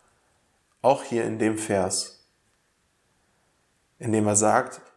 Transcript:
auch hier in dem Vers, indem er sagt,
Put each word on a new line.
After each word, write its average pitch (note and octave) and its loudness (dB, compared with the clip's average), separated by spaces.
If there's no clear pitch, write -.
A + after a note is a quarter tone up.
auch C3+ 2
hier A#2 -2
in A2 -6
dem A2 0
Vers, - -4
indem A2 0
er G#2 2
sagt, A2 0